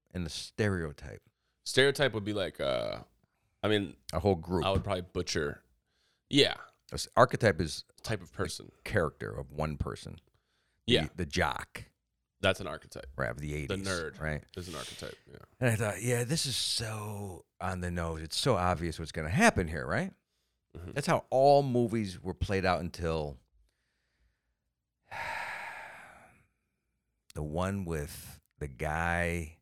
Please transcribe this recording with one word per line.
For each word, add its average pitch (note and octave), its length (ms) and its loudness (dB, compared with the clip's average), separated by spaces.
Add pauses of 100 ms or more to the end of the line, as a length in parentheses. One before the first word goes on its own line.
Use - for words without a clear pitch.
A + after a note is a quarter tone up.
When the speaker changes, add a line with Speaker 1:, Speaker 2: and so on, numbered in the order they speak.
(120)
Speaker 1:
and F2 140 -4
a E2+ 40 -6
stereotype. E2 920 -4 (440)
Speaker 2:
Stereotype C3+ 500 6
would G2+ 100 -2
be G#2 80 -2
like, F#2 260 -2
uh, A#1 420 0 (600)
I G2+ 60 2
mean, G#2 280 2 (160)
Speaker 1:
A E2 80 -2
whole F#2+ 160 6
group. E2 300 0
Speaker 2:
I G2 60 2
would G2 120 2
probably F#2 200 -2 (100)
butcher. D#2+ 480 -2 (720)
Yeah. C3 240 4 (360)
Speaker 1:
A - 40 -4
s-, - 200 -4
archetype G#2 460 6
is D#2 220 -4 (200)
Speaker 2:
Type G#2+ 200 -4
of - 100 -20
person. - 380 -6 (120)
Speaker 1:
character D2+ 480 0
of C2+ 200 -8
one D2+ 260 -2
person. - 400 -6 (680)
The, A2+ 60 6
Speaker 2:
Yeah. F2+ 220 4
Speaker 1:
the F2 120 -2
jock. - 580 -2 (560)
Speaker 2:
That's F#2+ 180 4
an F#2+ 80 -8
archetype. - 480 -12
Speaker 1:
Right, B1+ 140 0
of A#1 100 -6
the D2+ 80 -6 (200)
Speaker 2:
The G2 80 -4
Speaker 1:
eighties, F#2+ 120 -6
Speaker 2:
nerd E2 320 -4
Speaker 1:
right? D2+ 240 -2 (140)
Speaker 2:
is F2+ 100 -10
an E2+ 80 -10
archetype, - 400 -10 (160)
yeah. - 60 -18 (220)
Speaker 1:
And B2 100 4
I A2 60 4
thought, G2+ 260 -2
"Yeah, A#2+ 220 0
this D3 220 0
is B2+ 120 -2
so G#2 880 -4 (160)
on F#2 200 -2
the F2 100 -2
nose. E2 300 -2
It's D#2+ 160 -8
so B2 180 4
obvious F2 440 2
what's D#2+ 120 -8
gonna D#2+ 180 -4
happen B2 380 4
here," D2+ 200 -6
right? C#3+ 240 -2 (680)
Speaker 2:
Mm-hmm. F2 160 -12
Speaker 1:
That's C#3+ 140 -6
how D3 220 2
all C#3 340 8
movies A#2 580 0
were F#2 120 -4
played F#2+ 320 0
out F2 160 4
until D#2+ 560 -2 (1700)
<sighs> - 40 -12 (2250)
the D2+ 100 -6
one F#2 420 -2
with D#2 540 -8 (200)
the D2 80 -6
guy E2+ 960 -2